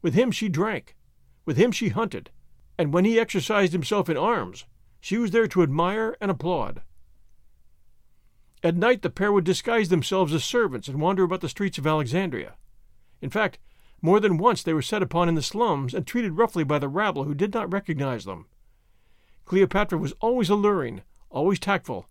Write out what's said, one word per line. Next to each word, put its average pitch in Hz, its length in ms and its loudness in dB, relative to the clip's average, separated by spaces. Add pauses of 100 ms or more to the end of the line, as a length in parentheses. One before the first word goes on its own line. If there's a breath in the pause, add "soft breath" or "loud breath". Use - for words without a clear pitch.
With 160 120 0
him 240 160 4
she 220 180 -2
drank. 180 480 -4 (500)
With 139 100 -2
him 220 160 6
she 208 180 -2
hunted. 117 400 -6 (460)
And 147 160 0
when 180 120 4
he 226 160 4
exercised 202 520 0
himself 180 360 0
in 160 80 -2
arms, 151 480 -2 (360)
she 202 180 -4
was 233 120 0
there 220 160 2
to 180 160 2
admire 175 580 0
and 202 100 -2
applaud. 165 520 -4 (1800)
At 170 120 2
night 233 260 2
the 156 80 -2
pair 202 220 0
would 196 120 4
disguise 214 440 0
themselves 175 460 0
as 156 80 0
servants 156 460 -2
and 139 120 -6
wander 185 220 2
about 180 180 0
the 180 80 -6
streets - 300 -4
of 143 80 -2
Alexandria. 151 680 -2 (680)
In - 80 -6
fact, 208 300 -2 (420)
more 180 160 6
than 202 200 4
once 208 260 2
they 165 80 -2
were 156 100 0
set 208 220 0
upon 170 240 2
in 165 80 2
the 151 60 0
slums 170 520 -2
and 170 100 -4
treated 226 280 -2
roughly 170 320 0
by 143 160 0
the 139 80 -4
rabble 165 340 -2
who 143 120 -4
did 196 200 -2
not 202 180 -4
recognize 139 520 -4
them. 90 220 -12 (1000)
Cleopatra 190 520 2
was 151 240 -4
always 226 300 0
alluring, 196 520 0 (280)
always 175 280 2
tactful 156 520 -4